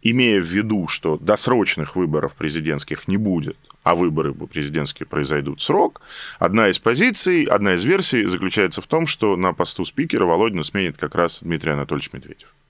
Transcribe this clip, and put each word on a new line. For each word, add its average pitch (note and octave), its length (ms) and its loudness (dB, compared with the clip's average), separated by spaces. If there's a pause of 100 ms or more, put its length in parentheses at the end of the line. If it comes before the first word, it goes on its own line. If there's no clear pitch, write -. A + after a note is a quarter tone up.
имея A#2 380 4
в E2+ 40 0
виду, G2+ 420 0
что D#2 300 -2
досрочных G2+ 800 0
выборов D#2+ 360 0
президентских D2+ 760 -4
не F#2+ 80 0
будет, F2+ 400 -2 (260)
а E2+ 100 4
выборы D#2+ 380 0
бу-, - 160 -10
президентские D2 580 -4
произойдут C#2+ 540 -4
в - 40 -4
срок, - 380 0 (380)
одна G2+ 300 4
из - 100 0
позиций, F3 640 2
одна G2+ 300 2
из F2+ 100 0
версий C#3 400 2
заключается F#2 580 0
в - 60 -18
том, E3 180 0
что G#2 300 0
на F2+ 180 0
посту F2+ 320 -8
спикера C3+ 400 -2
Володина F2+ 380 2
сменит F2+ 340 -4
как D2+ 180 -6
раз E2+ 260 0
Дмитрий D#2+ 320 -4
Анатольевич C#2+ 400 -4
Медведев. - 400 -18 (160)